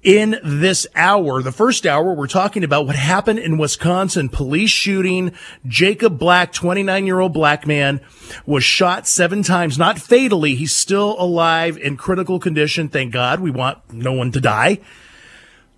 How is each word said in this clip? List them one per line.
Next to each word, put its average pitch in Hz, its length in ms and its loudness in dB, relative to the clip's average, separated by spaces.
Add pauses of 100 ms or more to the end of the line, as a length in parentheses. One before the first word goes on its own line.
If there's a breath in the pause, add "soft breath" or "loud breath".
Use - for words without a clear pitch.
in 214 400 4
this 165 420 0 (120)
hour, 160 480 2
the 131 80 -6
first 220 340 0
hour, 160 260 0
we're 147 140 -6
talking 190 380 -2
about 143 220 0
what 147 100 -2
happened 208 420 0
in 165 180 -2
Wisconsin. 165 720 -2
Police 151 440 -2
shooting, 185 580 -2 (340 loud breath)
Jacob 175 540 0
Black, 175 340 2
twenty-nine-year-old 185 800 0
black 147 360 0
man, 143 320 0 (440 loud breath)
was 139 200 0
shot 185 420 0
seven 185 380 0
times, 170 340 0
not 170 220 2
fatally. 202 560 2
He's 147 180 -4
still 208 460 0
alive 165 560 0
in 143 200 -6
critical 185 440 -2
condition. 151 480 0
Thank 131 240 -4
God. 123 260 0
We 180 140 -4
want 127 400 -6
no 117 200 -4
one 127 200 -2
to 135 80 0
die. 123 400 2 (960 loud breath)